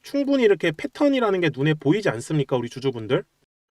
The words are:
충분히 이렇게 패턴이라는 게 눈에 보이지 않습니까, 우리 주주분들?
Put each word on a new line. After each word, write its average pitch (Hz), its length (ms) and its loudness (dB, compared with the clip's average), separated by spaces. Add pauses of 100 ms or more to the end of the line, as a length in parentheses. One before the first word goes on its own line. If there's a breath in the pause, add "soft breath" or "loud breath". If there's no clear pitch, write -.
충분히 277 420 0
이렇게 185 280 2
패턴이라는 247 680 0
게 165 140 2
눈에 147 200 2
보이지 180 340 0
않습니까, 135 480 -2
우리 120 120 -4
주주분들? 123 560 -4 (500)